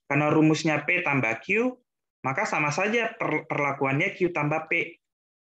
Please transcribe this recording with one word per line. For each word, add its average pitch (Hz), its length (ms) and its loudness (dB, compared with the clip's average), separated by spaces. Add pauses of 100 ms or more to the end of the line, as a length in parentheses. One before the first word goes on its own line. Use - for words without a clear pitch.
karena 147 240 2
rumusnya 156 560 4
P 175 160 0
tambah 127 400 0
Q, 240 320 0 (480)
maka 160 240 -2
sama 151 240 0
saja 220 400 0
per-, 151 320 -4
perlakuannya 143 720 0
Q 175 160 0
tambah 156 400 -2
P. - 320 -4 (400)